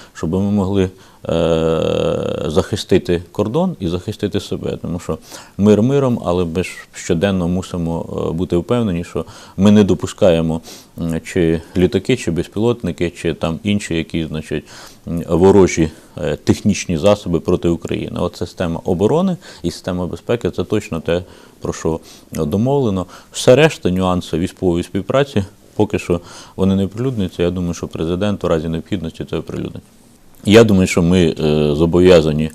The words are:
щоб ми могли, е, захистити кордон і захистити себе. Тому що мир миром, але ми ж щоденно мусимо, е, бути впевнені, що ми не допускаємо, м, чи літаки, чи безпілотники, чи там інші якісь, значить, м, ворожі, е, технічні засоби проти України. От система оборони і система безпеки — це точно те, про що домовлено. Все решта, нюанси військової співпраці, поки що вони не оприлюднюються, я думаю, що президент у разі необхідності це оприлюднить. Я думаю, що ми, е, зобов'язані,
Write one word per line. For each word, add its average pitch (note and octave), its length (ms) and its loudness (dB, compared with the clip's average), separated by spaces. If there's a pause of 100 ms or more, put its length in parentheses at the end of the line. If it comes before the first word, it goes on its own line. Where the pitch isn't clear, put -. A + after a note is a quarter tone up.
(140)
щоб E2 180 -6
ми F#2 80 0
могли, G2 500 0 (400)
е, D#2+ 1160 0
захистити F2 880 0
кордон D#3 480 -2
і F#2 80 -4
захистити F#2 520 -6
себе. D#2+ 420 -8
Тому E2 180 -6
що D#2+ 180 -8 (400)
мир G#2 240 6
миром, C3 440 0
але F2+ 200 0
ми E2+ 180 -4
ж - 60 -8 (240)
щоденно F#2 540 0
мусимо, E2 800 -4
е, D#2+ 40 -6
бути F2 240 -2
впевнені, F#2+ 460 -2
що - 220 -8 (320)
ми G2 140 6
не G#2 120 8
допускаємо, E2+ 760 2 (400)
м, E2 240 -4
чи E2 360 0 (160)
літаки, F#2 400 2
чи - 140 -6
безпілотники, F2 800 -4
чи E2 240 -4
там D#2+ 300 -4
інші G2+ 320 -2
якісь, E2 320 -4
значить, D#2 360 -8 (440)
м, E2+ 200 -6
ворожі, F2 640 4 (260)
е, D2+ 180 -4
технічні - 600 -2
засоби F2 420 0
проти F2 300 0
України. D#2+ 500 -6
От F2 160 -4
система F2 480 -6
оборони C3+ 540 0 (260)
і F2 80 -4
система F2+ 360 -6
безпеки — F2 480 -4
це - 80 -4
точно G2+ 360 -4
те, F2 240 -4 (380)
про D#2+ 120 -6
що D#2+ 260 -4 (320)
домовлено. G2 760 -2 (260)
Все - 240 6
решта, D3 340 4
нюанси F2+ 480 -2
військової F2 460 -2
співпраці, A2 600 -2 (320)
поки G2+ 240 0
що E2+ 220 -2 (340)
вони F#2+ 200 2
не G2 100 0
оприлюднюються, G#2 580 -4
я F2 80 0
думаю, F2 220 -4
що E2+ 140 -10
президент F2+ 560 -4
у F2 40 0
разі E2 200 0
необхідності E2 600 -8
це E2 80 -6
оприлюднить. - 460 -10 (640)
Я A2 180 10
думаю, F#2+ 240 4
що - 140 0
ми, F2 380 4
е, D2+ 360 2
зобов'язані, E2 800 4